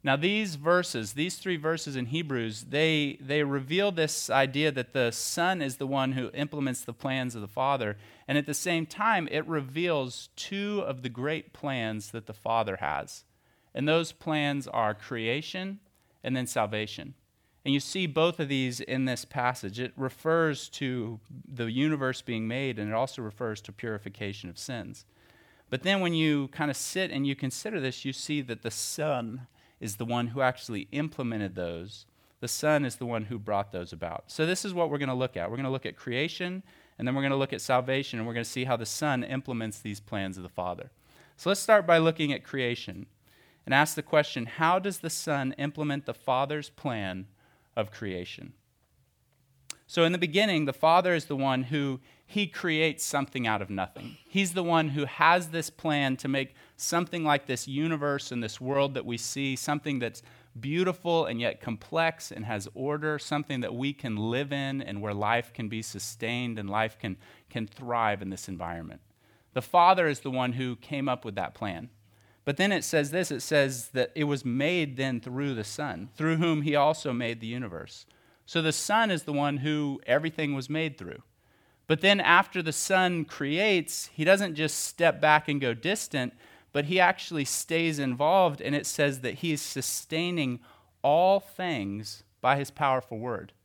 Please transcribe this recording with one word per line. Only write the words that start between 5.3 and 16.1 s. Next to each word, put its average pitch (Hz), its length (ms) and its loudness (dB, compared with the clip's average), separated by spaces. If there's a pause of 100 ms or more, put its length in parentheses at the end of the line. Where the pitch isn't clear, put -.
is 131 140 -4
the 139 100 -4
one 131 240 2
who 127 240 -2
implements 139 460 -2
the 120 120 -10
plans 131 400 -4
of 113 80 -8
the 104 60 -8
Father. 123 500 0 (300)
And 139 100 2
at 147 80 0
the 151 80 -4
same 165 320 0
time, 202 460 0
it 151 160 -2
reveals 147 880 -2
two 202 500 -4
of 131 160 -6
the 131 80 -6
great 131 440 -4
plans 113 580 -4
that 113 160 -10
the 110 80 -12
Father 110 400 0
has. 76 480 -6 (500)
And 139 140 -2
those 160 240 2
plans 143 560 -2
are 110 260 0
creation 147 840 -4 (440)